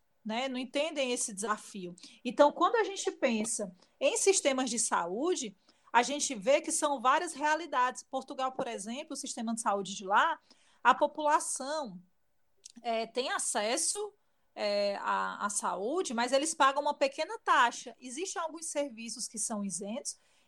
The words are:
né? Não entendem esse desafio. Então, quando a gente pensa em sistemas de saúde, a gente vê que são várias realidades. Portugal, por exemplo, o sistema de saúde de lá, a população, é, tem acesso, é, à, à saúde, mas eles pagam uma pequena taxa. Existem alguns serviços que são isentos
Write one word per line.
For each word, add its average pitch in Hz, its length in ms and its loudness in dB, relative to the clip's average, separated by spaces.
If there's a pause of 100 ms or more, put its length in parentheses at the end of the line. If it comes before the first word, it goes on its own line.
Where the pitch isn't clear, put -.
(240)
né? 233 240 -2
Não 247 100 -6
entendem 277 540 -2
esse 247 200 -2
desafio. 196 640 -6 (300)
Então, 294 260 6
quando 359 260 2
a 440 80 4
gente 381 280 -4
pensa 220 600 -2 (280)
em 302 160 2
sistemas 269 520 2
de 220 100 -4
saúde, 220 800 -2 (360)
a 240 100 8
gente 285 320 -2
vê 240 260 4
que 320 120 -4
são 285 280 0
várias 311 320 4
realidades. 294 680 0
Portugal, 262 500 -4
por 254 140 -4
exemplo, 233 460 -8
o 269 40 -8
sistema 233 380 -4
de 226 60 -6
saúde 202 340 0
de 202 100 -10
lá, 247 340 4 (440)
a 240 100 8
população, 294 1080 0 (840)
é, 226 240 -2
tem 247 240 -4
acesso, 330 840 -2 (420)
é, 202 420 0
à, 196 500 -2
à - 20 0
saúde, 214 640 -2
mas 240 200 -2
eles 285 220 2
pagam 277 280 4
uma 285 120 2
pequena 311 500 -2
taxa. 254 560 4
Existem 311 420 -8
alguns 320 240 -8
serviços 233 640 -6
que 226 100 -12
são 208 260 -4
isentos 196 540 -6 (300)